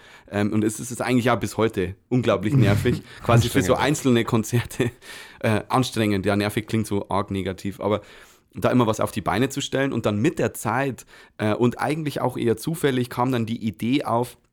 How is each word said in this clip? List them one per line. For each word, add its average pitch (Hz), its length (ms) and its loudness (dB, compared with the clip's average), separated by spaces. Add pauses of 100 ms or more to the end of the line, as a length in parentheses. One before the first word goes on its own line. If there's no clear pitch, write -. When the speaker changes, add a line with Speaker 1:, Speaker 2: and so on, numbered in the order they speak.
(300)
Speaker 1:
Ähm, 104 200 0
und 107 140 2
es 107 160 -2
ist 123 120 -8
es 117 100 -6
eigentlich 123 280 2
auch 117 80 4
bis 104 200 -6
heute 98 360 0 (140)
unglaublich 110 460 2
nervig, 120 480 4 (100)
Speaker 2:
<laughs> - 100 -20
Speaker 1:
quasi 117 280 4
für - 100 0
so 117 140 4
Speaker 2:
Anstrengend. 117 120 0
Speaker 1:
einzelne 127 380 2
Konzerte, 120 680 -2 (500)
äh, 110 280 0
anstrengend. 110 560 0
Ja, 101 120 2
nervig 104 300 -2
klingt 110 200 -2
so 101 240 -4
arg 98 200 -2
negativ, 95 500 -6
aber 104 200 0 (520)
da 113 180 0
immer 120 180 4
was 107 100 0
auf 107 140 -2
die 107 80 -6
Beine 110 280 0
zu 139 120 -8
stellen. 135 320 -4
Und 120 140 -2
dann 104 140 0
mit 151 180 0
der 123 160 -2
Zeit, 123 520 -4 (320)
äh, 107 160 0
und 120 240 2
eigentlich 147 420 -4
auch 123 160 -2
eher 117 200 0
zufällig 135 540 -2
kam 127 200 -2
dann 113 160 0
die 117 180 -6
Idee 117 400 -2
auf, 117 340 -2 (140)